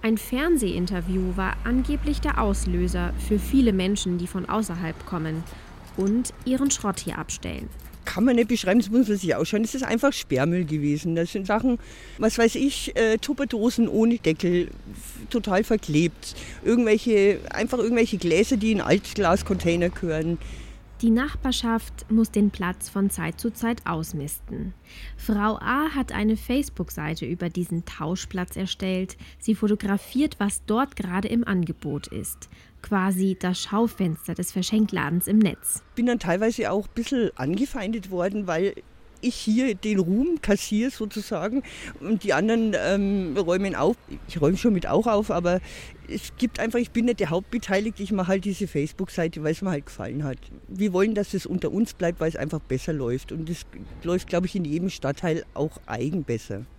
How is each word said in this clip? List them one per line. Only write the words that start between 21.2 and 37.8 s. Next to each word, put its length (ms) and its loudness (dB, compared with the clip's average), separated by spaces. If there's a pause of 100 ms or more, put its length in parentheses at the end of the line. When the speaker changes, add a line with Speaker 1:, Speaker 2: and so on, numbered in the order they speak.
Speaker 1:
muss 220 4
den 180 4
Platz 380 -6
von 200 0
Zeit 300 -4
zu 140 -2
Zeit 340 -2
ausmisten. 880 -6 (420)
Frau 440 0
A 340 0
hat 160 -2
eine 260 0
Facebook-Seite 880 -4
über 260 -4
diesen 340 -4
Tauschplatz 720 -6
erstellt. 600 -4 (220)
Sie 160 2
fotografiert, 840 0
was 260 -2
dort 300 0
gerade 320 -2
im 180 2
Angebot 640 -2
ist. 400 -10 (340)
Quasi 560 0
das 220 -2
Schaufenster 760 -2
des 160 -4
Verschenkladens 800 0
im 100 6
Netz. 460 2 (100)
Speaker 2:
Bin 120 0
dann 120 2
teilweise 540 0
auch 160 -2
ein 60 -18
bisschen 420 0
angefeindet 760 -2